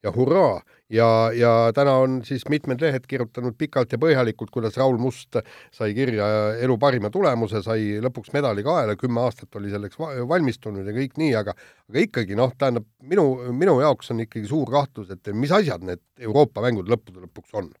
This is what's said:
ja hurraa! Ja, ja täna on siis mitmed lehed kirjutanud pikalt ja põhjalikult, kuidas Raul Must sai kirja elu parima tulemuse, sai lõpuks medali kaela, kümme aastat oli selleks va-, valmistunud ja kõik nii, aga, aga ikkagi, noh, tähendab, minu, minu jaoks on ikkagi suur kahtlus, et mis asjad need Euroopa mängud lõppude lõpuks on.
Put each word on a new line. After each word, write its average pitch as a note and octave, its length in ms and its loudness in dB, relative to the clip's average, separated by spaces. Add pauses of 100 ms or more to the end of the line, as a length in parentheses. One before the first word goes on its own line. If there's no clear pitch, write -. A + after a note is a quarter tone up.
ja F#2+ 100 -2
hurraa! C3 480 2 (240)
Ja, A2+ 480 4
ja A#2 400 4
täna C#3 240 4
on C3 240 2
siis B2 240 -6
mitmed D3+ 320 -2
lehed C#3 320 -2
kirjutanud B2 480 -6
pikalt C#3+ 320 -2
ja B2 80 -4
põhjalikult, B2+ 560 0
kuidas A2 240 -4
Raul C3 240 2
Must - 320 -6 (400)
sai A2 220 -4
kirja A2+ 320 0 (340)
elu B2+ 160 2
parima A#2+ 320 0
tulemuse, A#2 540 0
sai A2 400 -2
lõpuks B2+ 320 -6
medali A#2 260 0
kaela, B2+ 320 0
kümme A#2+ 300 -2
aastat A2+ 340 -6
oli G2+ 140 -8
selleks G#2 260 -10
va-, D#3 140 -8 (180)
valmistunud A2 560 -2
ja G#2 80 -8
kõik C3 240 -6
nii, D#3 220 2
aga, G2+ 160 -6 (340)
aga C#3 140 0
ikkagi, G2+ 340 -4
noh, B2+ 160 2
tähendab, B2 320 -2 (160)
minu, E3 220 2 (260)
minu C3 320 4
jaoks C3 320 0
on A2+ 140 -2
ikkagi G#2+ 180 -10
suur C3 240 -2
kahtlus, C3 400 -2
et G2 240 -12
mis C3+ 160 -2
asjad D#3 400 0
need F2+ 140 -10 (180)
Euroopa A#2 400 2
mängud A2 240 -2
lõppude F#2 400 -4
lõpuks - 320 -12
on. F2 220 -10